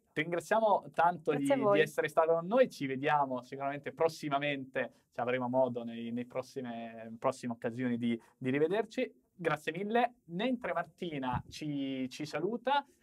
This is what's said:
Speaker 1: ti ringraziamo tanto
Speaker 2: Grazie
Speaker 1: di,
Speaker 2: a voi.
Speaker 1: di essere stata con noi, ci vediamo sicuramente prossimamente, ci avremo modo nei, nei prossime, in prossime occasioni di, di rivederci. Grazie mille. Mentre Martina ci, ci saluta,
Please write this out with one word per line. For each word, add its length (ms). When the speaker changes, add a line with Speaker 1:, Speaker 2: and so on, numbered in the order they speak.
Speaker 1:
ti 100
ringraziamo 720
tanto 380
Speaker 2:
Grazie 240
Speaker 1:
di, 60
Speaker 2:
a 20
voi. 140
Speaker 1:
di 60
essere 260
stata 240
con 120
noi, 240
ci 160
vediamo 580
sicuramente 500
prossimamente, 1200
ci 80
avremo 260
modo 380
nei, 260
nei 140
prossime, 840
in 100
prossime 360
occasioni 440
di, 240
di 120
rivederci. 840
Grazie 380
mille. 440
Mentre 480
Martina 760
ci, 600
ci 160
saluta, 600